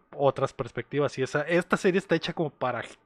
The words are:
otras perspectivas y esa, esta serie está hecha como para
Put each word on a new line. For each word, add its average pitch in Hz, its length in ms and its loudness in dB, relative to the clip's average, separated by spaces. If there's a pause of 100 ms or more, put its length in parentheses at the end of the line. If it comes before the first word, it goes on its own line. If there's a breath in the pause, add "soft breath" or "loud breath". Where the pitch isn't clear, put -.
(160)
otras 135 380 2
perspectivas 135 680 -4
y - 40 2
esa, 147 200 -2
esta 175 340 2
serie 190 220 2
está - 160 0
hecha 165 180 -2
como 156 160 -2
para 120 340 -4 (220)